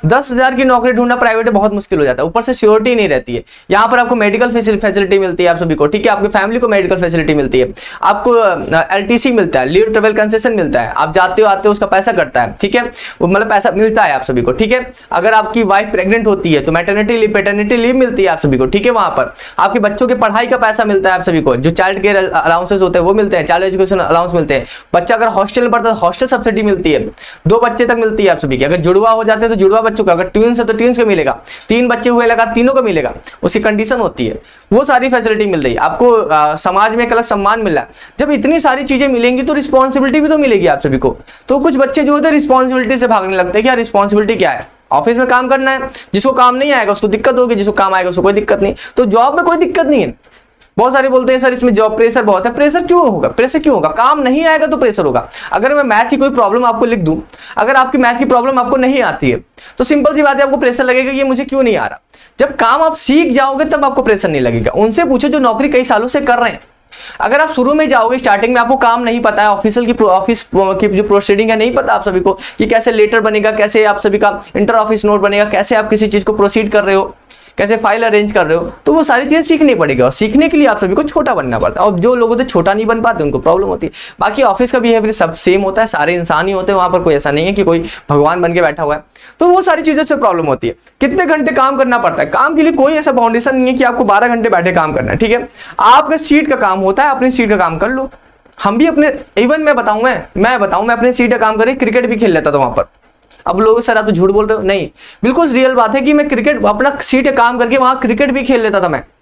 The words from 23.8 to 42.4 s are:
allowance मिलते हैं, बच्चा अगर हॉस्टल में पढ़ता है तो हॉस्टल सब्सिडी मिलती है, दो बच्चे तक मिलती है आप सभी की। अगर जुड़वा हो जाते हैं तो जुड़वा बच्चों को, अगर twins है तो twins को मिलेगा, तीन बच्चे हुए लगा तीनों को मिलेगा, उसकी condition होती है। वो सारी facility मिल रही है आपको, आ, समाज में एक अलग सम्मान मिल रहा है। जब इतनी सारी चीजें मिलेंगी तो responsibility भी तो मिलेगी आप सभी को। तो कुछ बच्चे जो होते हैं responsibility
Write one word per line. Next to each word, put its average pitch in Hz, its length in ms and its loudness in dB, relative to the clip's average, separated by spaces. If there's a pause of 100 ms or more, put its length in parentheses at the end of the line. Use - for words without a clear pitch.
allowance 170 360 0
मिलते 165 200 0
हैं, 120 120 -4 (280)
बच्चा 175 200 2
अगर 226 140 0
हॉस्टल 208 340 -2
में 240 80 0
पढ़ता 226 180 0
है 226 60 0
तो - 60 -6
हॉस्टल 180 260 -2
सब्सिडी 233 360 -2
मिलती 185 300 0
है, 127 180 -2 (360)
दो 208 120 4
बच्चे 233 280 0
तक 240 80 0
मिलती 220 300 -2
है 185 60 4
आप 160 80 0
सभी 135 200 -4
की। 131 60 0
अगर 156 120 0
जुड़वा 185 340 2
हो 226 140 0
जाते 214 160 0
हैं 226 80 0
तो 220 60 0
जुड़वा 196 260 2
बच्चों 220 240 -2
को, 185 60 2
अगर 175 140 2
twins 226 340 0
है 240 60 0
तो 220 80 -2
twins 233 260 0
को 233 80 2
मिलेगा, 160 340 -2 (280)
तीन 240 200 2
बच्चे 240 220 0
हुए 240 160 2
लगा 226 180 2
तीनों 233 300 0
को 254 80 2
मिलेगा, 160 320 -2 (280)
उसकी 185 180 -2
condition 220 400 -2
होती 151 260 -4
है। - 160 -8 (300)
वो 247 120 4
सारी 254 240 0
facility 220 380 0
मिल 170 160 -2
रही 123 100 0
है 117 60 -4
आपको, 233 440 2
आ, 151 340 0
समाज 196 380 0
में 233 120 0
एक 240 60 -2
अलग 226 100 0
सम्मान 214 400 -2
मिल 185 120 -2
रहा 135 80 0
है। - 80 -12 (280)
जब 294 120 0
इतनी 294 300 0
सारी 277 240 0
चीजें 277 240 0
मिलेंगी 247 340 0
तो 285 100 -2
responsibility 269 680 0
भी 302 80 0
तो 311 100 2
मिलेगी 220 280 2
आप 147 140 0
सभी 135 180 -2
को। 127 180 -2 (320)
तो 269 100 2
कुछ 277 180 0
बच्चे 269 260 0
जो 277 100 2
होते 294 160 2
हैं 302 60 2
responsibility 262 640 0